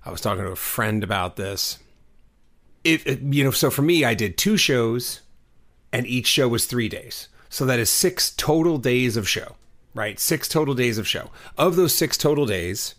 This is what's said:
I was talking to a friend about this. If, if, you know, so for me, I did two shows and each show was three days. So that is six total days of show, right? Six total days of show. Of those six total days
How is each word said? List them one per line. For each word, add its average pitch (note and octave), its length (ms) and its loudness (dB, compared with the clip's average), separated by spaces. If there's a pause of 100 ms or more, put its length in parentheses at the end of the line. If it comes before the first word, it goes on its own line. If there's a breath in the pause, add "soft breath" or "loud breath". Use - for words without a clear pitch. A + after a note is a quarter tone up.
I - 80 -10
was F2 80 -10
talking G2 240 -2
to F#2 80 -6
a F2+ 60 -10
friend G#2+ 480 -2
about F#2 320 -2
this. G2 420 -6 (1040)
If, D#3+ 220 2
if, C3+ 160 -2
you C#3+ 220 0
know, C3+ 80 2
so C#3 180 2
for C#3 120 0
me, D#3 240 4
I A#2 80 2
did G2+ 240 -2
two G#3 180 2
shows A#2+ 680 0 (720)
and A#2+ 160 -2
each B2 200 -2
show C3+ 200 4
was A#2 180 0
three A#2+ 220 -2
days. - 400 -12 (220 soft breath)
So - 160 -2
that B2+ 140 2
is A#2 100 2
six - 420 2
total D#3+ 460 2
days B2 400 2
of G2+ 100 -2
show, - 280 -4 (380)
right? G#2+ 260 -6
Six - 280 -2
total D3+ 260 0
days A#2+ 240 0
of A2 100 -4
show. - 220 -4 (280 loud breath)
Of E3+ 180 4
those F3 180 4
six - 240 0
total D3 280 2
days F#2 540 -4